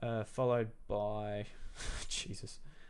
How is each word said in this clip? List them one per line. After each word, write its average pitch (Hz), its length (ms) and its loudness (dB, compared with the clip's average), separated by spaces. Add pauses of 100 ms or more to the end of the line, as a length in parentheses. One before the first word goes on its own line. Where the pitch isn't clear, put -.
Uh, 113 220 0
followed 120 460 4 (180)
by 104 580 2 (300)
<laughs> - 320 -2
Jesus. - 500 -4 (320)